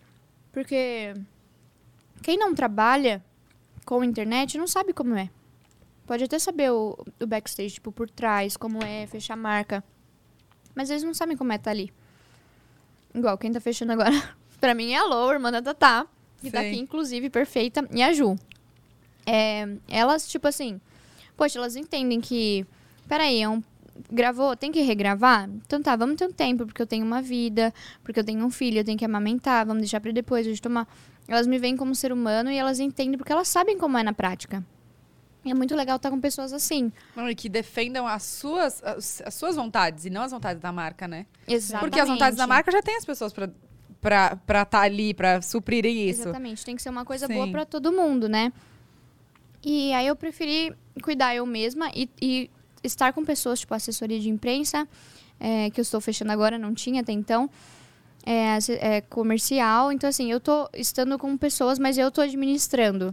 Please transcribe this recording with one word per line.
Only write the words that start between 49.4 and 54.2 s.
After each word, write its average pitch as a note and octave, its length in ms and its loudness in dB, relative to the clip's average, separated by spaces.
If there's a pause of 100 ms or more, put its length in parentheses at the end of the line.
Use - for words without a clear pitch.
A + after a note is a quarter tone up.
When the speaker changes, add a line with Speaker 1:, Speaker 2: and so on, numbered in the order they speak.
Speaker 1:
E C#4+ 280 0
aí B3+ 140 2
eu C#4+ 100 2
preferi D#4+ 560 -4 (300)
cuidar C4+ 320 2
eu A#3+ 120 -2
mesma B3 480 -4
e, B3 140 -4 (120)
e B3+ 300 -2 (320)
estar C4 300 2
com D#4 120 -4
pessoas, B3+ 360 -2
tipo, - 140 -6
assessoria A3 440 -4
de G#3+ 100 -2